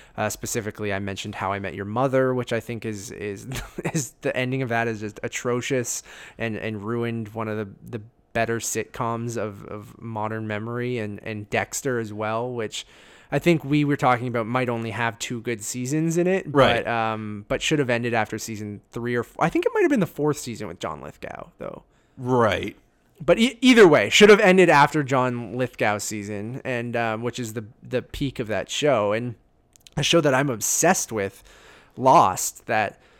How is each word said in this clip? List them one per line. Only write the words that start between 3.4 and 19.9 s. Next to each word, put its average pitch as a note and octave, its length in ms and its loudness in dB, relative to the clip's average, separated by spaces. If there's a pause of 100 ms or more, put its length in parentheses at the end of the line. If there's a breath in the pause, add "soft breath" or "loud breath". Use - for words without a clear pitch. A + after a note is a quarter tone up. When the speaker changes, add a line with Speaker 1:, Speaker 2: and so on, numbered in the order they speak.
Speaker 1:
<laughs> - 260 -8
is D3 280 -4
the - 140 -2
ending B2+ 260 -2
of A#2+ 60 -4
that A#2 200 0
is A2 100 -4
just G#2 240 -10
atrocious B2 800 -4 (360 loud breath)
and, A2 180 -4
and G#2+ 260 -6
ruined A#2 460 -4
one A2 180 -8
of G#2+ 100 -4
the, G#2+ 120 -6 (200)
the A2+ 140 -10 (300)
better A2+ 260 0
sitcoms A#2 800 -6
of, G#2 300 -8
of G#2 360 -16
modern A2 460 -6
memory, A#2+ 500 -4
and, G#2 240 -6
and G#2+ 280 -10
Dexter A#2 500 -2
as G#2+ 120 -6
well, A2 400 -4
which A2 320 -6 (460 soft breath)
I D3 80 0
think E3 260 2
we D3 200 2
were C#3+ 120 0
talking B2+ 300 2
about A#2 220 -2
might B2+ 200 -2
only A2+ 220 -4
have A#2 300 -4
two A#2+ 200 -6
good A2 220 -6
seasons D#3 560 -2
in F3 80 2
it, F#3 220 0
Speaker 2:
Right. B2+ 360 4
Speaker 1:
but, A2+ 60 -4
um, A2 560 -4
but - 160 -4
should D#3 160 0
have B2+ 120 0
ended A#2+ 220 0
after A2 260 -2
season G#2 420 -10 (100)
three A#2+ 240 -6
or A#2+ 60 0
f-, - 180 -10
I D#3+ 100 2
think F4 180 0
it - 60 0
might G#4+ 100 2
have D#4+ 80 4